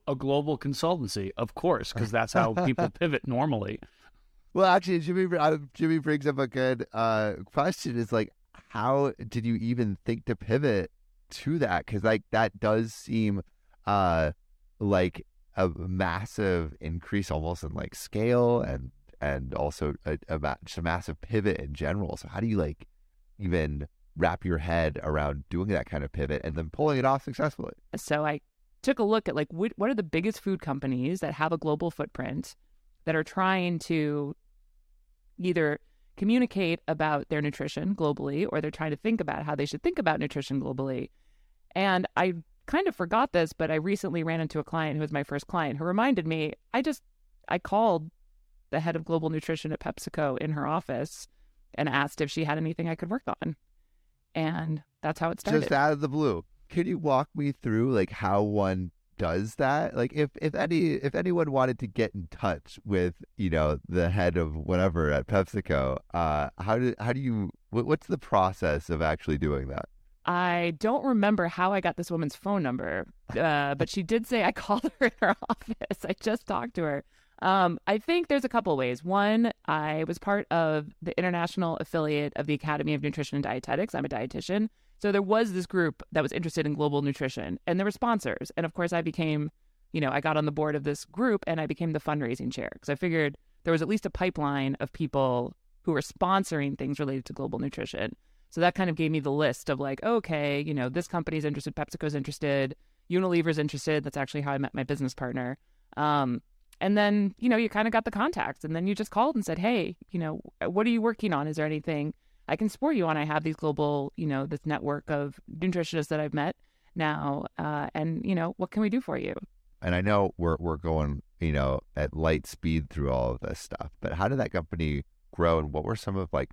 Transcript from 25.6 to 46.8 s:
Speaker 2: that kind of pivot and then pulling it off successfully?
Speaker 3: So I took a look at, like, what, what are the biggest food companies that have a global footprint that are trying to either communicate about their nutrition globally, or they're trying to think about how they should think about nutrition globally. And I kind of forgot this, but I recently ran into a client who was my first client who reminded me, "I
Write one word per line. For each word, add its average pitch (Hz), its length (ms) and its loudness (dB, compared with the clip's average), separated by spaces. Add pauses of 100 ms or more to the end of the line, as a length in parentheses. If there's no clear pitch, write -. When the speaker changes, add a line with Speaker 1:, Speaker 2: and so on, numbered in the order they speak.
Speaker 2:
that 87 180 0
kind 73 180 -4
of 69 80 -6
pivot 71 320 -2
and 78 120 -4
then 80 160 -4
pulling 147 260 2
it 127 80 2
off 135 180 2
successfully? - 500 -4 (220)
Speaker 3:
So 151 300 -2
I 151 160 -2 (400)
took 262 180 2
a 233 40 0
look 214 260 2
at, 147 60 -2
like, 151 160 -2
what, 190 240 -2
what 208 140 0
are 269 60 0
the 208 80 0
biggest 170 380 -2
food 190 200 -2
companies 139 580 -2
that 156 160 -4
have 156 160 -2
a 165 60 0
global 156 340 -2
footprint - 640 -8 (500)
that 160 100 0
are 156 80 2
trying 185 560 0
to 147 560 0 (1040)
either 165 400 2 (380)
communicate 196 680 2
about 156 420 0
their 151 120 0
nutrition 147 540 -2
globally, 147 560 0
or 156 80 0
they're 151 120 -2
trying 156 200 -4
to 143 60 -2
think 220 240 0
about 156 220 -4
how 151 120 -2
they 143 100 0
should - 180 -6
think 349 160 0
about 160 200 2
nutrition 139 400 -4
globally. 135 500 -4 (640)
And 185 400 2
I 185 180 2 (320)
kind 381 220 2
of - 80 0
forgot 214 380 2
this, 165 200 2
but 160 160 -2
I 160 60 0
recently 170 480 0
ran 165 180 -2
into 156 180 -4
a 143 40 -2
client 156 320 -2
who 151 60 -2
was 147 100 -2
my 139 120 0
first 143 240 -6
client 151 300 -2
who 160 80 -4
reminded 196 400 2
me, 160 280 -2 (200)
"I 247 80 2